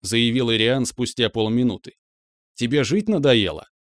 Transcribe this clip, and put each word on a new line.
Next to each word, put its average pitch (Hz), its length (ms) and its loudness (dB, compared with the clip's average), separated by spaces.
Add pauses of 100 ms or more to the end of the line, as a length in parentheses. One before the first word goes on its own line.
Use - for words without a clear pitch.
заявил 117 500 0
Ириан 117 340 2
спустя 117 440 -4
полминуты. 113 640 -2 (600)
Тебе 127 280 0
жить 202 260 -2
надоело, 120 580 2 (200)